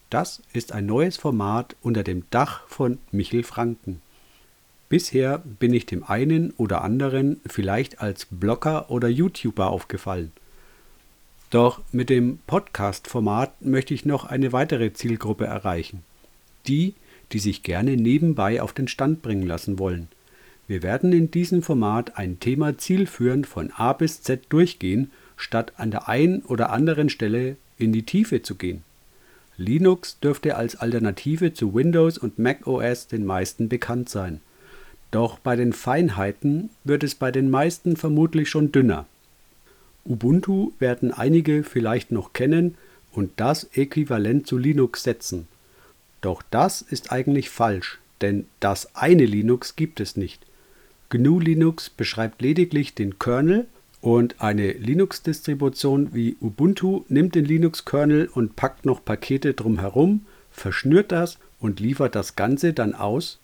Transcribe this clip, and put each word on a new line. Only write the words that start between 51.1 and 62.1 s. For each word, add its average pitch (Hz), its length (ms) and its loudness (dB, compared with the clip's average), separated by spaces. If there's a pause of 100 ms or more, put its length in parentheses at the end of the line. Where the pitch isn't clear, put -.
gnu 139 280 4
Linux 165 520 2
beschreibt 113 520 -6
lediglich 151 500 2
den 98 280 -4
Kernel 156 480 2 (320)
und 120 420 2
eine 104 300 2
Linux-Distribution 143 1400 -2
wie 117 260 -2
Ubuntu 185 680 0
nimmt 160 280 4
den 156 80 2
Linux-Kernel 151 880 2
und 117 220 -2
packt - 280 -2
noch 131 200 0
Pakete 135 500 -2
drumherum, 113 720 2 (240)
verschnürt 147 600 2
das 170 260 0 (220)
und 101 180 -2
liefert 123 380 0